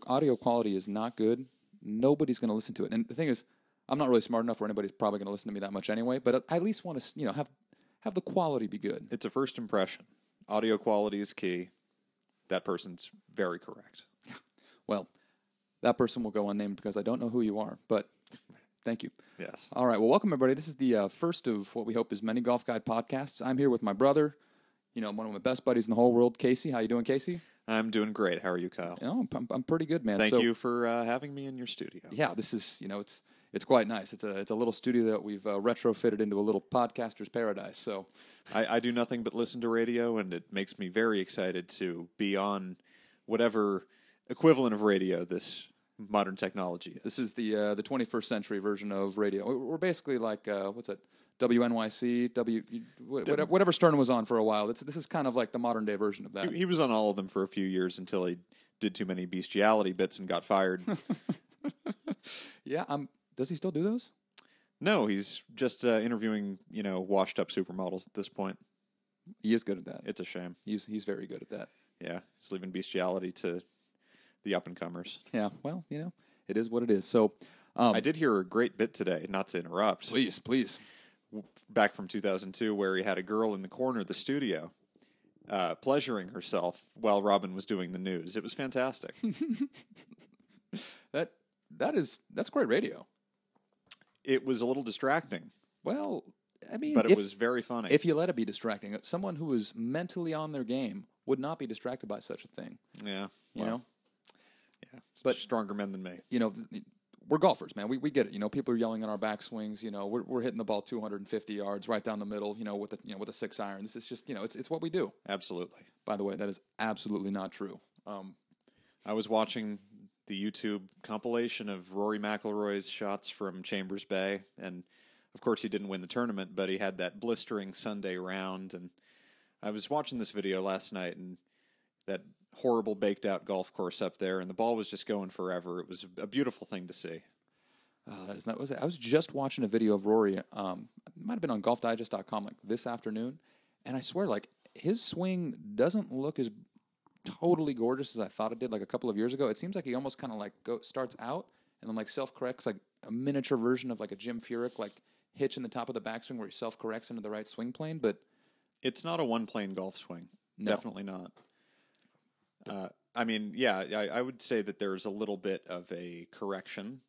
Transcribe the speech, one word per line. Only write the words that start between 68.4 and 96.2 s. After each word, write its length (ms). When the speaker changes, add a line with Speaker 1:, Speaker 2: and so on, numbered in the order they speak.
Speaker 1:
He 120
is 100
good 140
at 80
that. 200
Speaker 2:
It's 140
a 60
shame. 300
Speaker 1:
He's, 200
he's 200
very 220
good 140
at 80
that. 200
Speaker 2:
Yeah, 180
he's 120
leaving 200
bestiality 640
to 280
the 120
up-and-comers. 760
Speaker 1:
Yeah, 180
well, 280
you 100
know, 140
it 100
is 120
what 120
it 80
is. 160
So, 280
um, 200
Speaker 2:
I 40
did 160
hear 240
a 60
great 320
bit 160
today, 360
not 200
to 100
interrupt. 500
Speaker 1:
Please, 300
please. 400
Speaker 2:
W-, 160
back 240
from 140
two 140
thousand 320
two, 200
where 220
he 80
had 140
a 60
girl 320
in 60
the 60
corner 320
of 80
the 60
studio, 580
uh, 260
pleasuring 540
herself 520
while 280
Robin 320
was 120
doing 260
the 80
news. 360
It 80
was 100
fantastic. 680
Speaker 1:
<laughs> 40
That, 180
that 180
is, 240
that's 160
great 180
radio. 400
Speaker 2:
It 220
was 160
a 40
little 180
distracting. 680
Speaker 1:
Well, 420